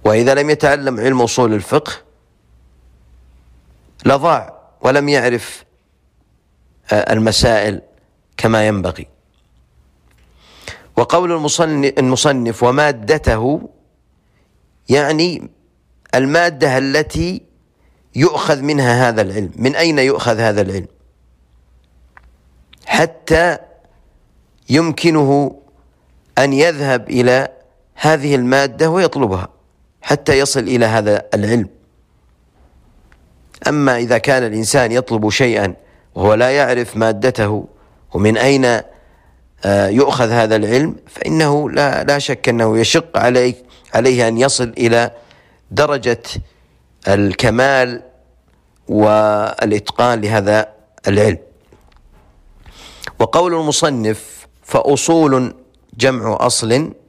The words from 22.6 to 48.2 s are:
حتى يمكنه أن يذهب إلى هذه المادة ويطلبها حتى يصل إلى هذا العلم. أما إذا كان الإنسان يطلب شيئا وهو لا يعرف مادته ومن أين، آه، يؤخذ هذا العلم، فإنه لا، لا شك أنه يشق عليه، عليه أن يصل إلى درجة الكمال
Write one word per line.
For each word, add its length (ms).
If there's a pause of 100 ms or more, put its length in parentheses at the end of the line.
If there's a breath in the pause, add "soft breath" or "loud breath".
حتى 720 (1120)
يمكنه 920 (760)
أن 160
يذهب 560
إلى 380 (480)
هذه 400
المادة 540
ويطلبها 580 (540)
حتى 380
يصل 200
إلى 260
هذا 480
العلم. 360 (2000)
أما 300
إذا 200
كان 260
الإنسان 480
يطلب 380
شيئا 460 (400 soft breath)
وهو 180
لا 180
يعرف 460
مادته 720 (460 soft breath)
ومن 240
أين، 280 (1000 soft breath)
آه، 220
يؤخذ 440
هذا 240
العلم، 400 (120)
فإنه 640
لا، 340
لا 160
شك 300
أنه 280
يشق 400
عليه، 380 (380 soft breath)
عليه 340
أن 100
يصل 400
إلى 340 (600 loud breath)
درجة 520 (840 soft breath)
الكمال 960 (840)